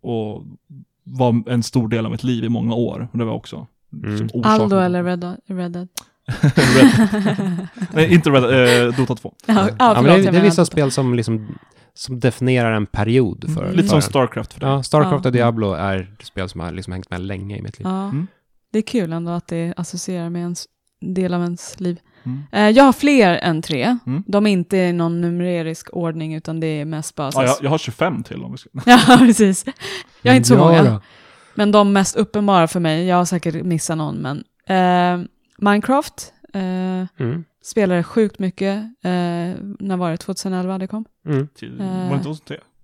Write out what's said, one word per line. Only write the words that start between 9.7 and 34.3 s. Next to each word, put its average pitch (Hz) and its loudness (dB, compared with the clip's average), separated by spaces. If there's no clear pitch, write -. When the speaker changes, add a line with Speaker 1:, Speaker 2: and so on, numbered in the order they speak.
Speaker 2:
Ja, 240 6
men - 4
Speaker 3:
förlåt, 123 4
Speaker 2:
det 151 8
är, 180 10
Speaker 3:
jag 196 6
Speaker 2:
det 190 2
är 190 2
Speaker 3:
menar 185 4
Speaker 2:
vissa 175 4
Speaker 3:
Dota. 160 2
Speaker 2:
spel 147 0
som 127 0
liksom, 113 -4
som 127 -12
definierar 123 0
en 107 0
period 113 0
för, - -6
Speaker 1:
Mm, 92 -4
lite 196 2
som 156 4
Speaker 2:
för - -4
Speaker 1:
Starcraft 123 -2
för - -20
dig. 139 -2
Speaker 2:
Ja, 135 -2
Starcraft 143 0
Speaker 3:
Ja. 131 2
Speaker 2:
och - 0
Diablo 113 0
är 95 -4
spel 92 -8
som 85 -12
har 85 -8
liksom 92 -10
hängt 92 -12
med 90 -10
länge 98 -10
i - -12
mitt - -14
liv. - -10
Speaker 3:
Ja. 190 -6
Speaker 1:
Mm. 180 -6
Speaker 3:
Det 214 -2
är 220 -2
kul 180 -4
ändå 170 -6
att 175 -8
det 170 -6
associerar 175 -8
med 175 -6
en 175 -6
s-, - -10
del 180 -4
av 175 -2
ens - -8
liv. 175 -6
Speaker 1:
Mm. 127 -8
Speaker 3:
Eh, 208 2
jag 262 8
har 262 6
fler 240 4
än 160 -2
tre. 160 -2
Speaker 1:
Mm. 139 -4
Speaker 3:
De 202 0
är 208 2
inte 185 0
i 180 0
någon 170 -2
numerisk 170 -4
ordning, 160 -6
utan 160 -8
det 160 -4
är 151 -6
mest 156 -10
bara 139 -6
så 139 -4
Speaker 1:
Ja, 135 0
Speaker 3:
här 127 2
Speaker 1:
jag, 135 2
jag 135 -2
har 156 0
tjugofem 151 -4
till 123 -12
om 123 -12
vi 127 -14
ska - -20
Speaker 3:
<laughs> - -
Ja, 240 8
precis. 214 6
Jag 240 4
har 262 8
inte 120 2
så 123 8
Speaker 2:
Ja 196 8
Speaker 3:
många. 165 8
Speaker 2:
då. 110 2
Speaker 3:
Men 208 2
de 202 6
mest 190 0
uppenbara 202 2
för 180 -4
mig, 165 0
jag 180 2
har 175 2
säkert 170 -4
missat 165 -2
någon, 147 -6
men, 131 -8